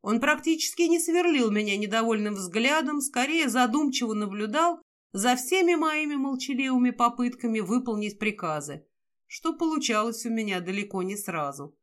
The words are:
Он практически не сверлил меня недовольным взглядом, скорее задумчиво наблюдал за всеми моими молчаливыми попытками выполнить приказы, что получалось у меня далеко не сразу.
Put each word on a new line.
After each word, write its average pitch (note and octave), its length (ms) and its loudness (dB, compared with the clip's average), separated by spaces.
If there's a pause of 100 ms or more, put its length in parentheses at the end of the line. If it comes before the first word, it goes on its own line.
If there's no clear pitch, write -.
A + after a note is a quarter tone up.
Он A3 200 0
практически D4+ 600 0
не E4+ 160 4
сверлил E4 520 4
меня G#3 260 0
недовольным G#3+ 580 0
взглядом, B3+ 680 0
скорее C#4 480 0
задумчиво B3 680 0
наблюдал G#3+ 680 0 (320)
за A#3+ 240 2
всеми F4 380 2
моими D4+ 400 0
молчаливыми C4 760 0
попытками A#3+ 720 0
выполнить G#3+ 580 -2
приказы, D3+ 680 -4 (400)
что - 260 -6
получалось A#3 720 -2
у A#3 60 -4
меня G#3+ 300 0
далеко F#3+ 420 -2
не F#3+ 140 -2
сразу. C#3+ 680 -4